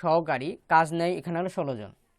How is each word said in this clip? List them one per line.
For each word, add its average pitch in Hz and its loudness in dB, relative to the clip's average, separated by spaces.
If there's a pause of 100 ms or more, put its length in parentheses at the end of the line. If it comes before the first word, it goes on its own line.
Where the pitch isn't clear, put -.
সহকারী 160 0 (120)
কাজ 160 4
নেই, 170 0
এখানে 170 -6
হলো 185 -4
ষোলো 143 -4
জন। 104 -12 (260)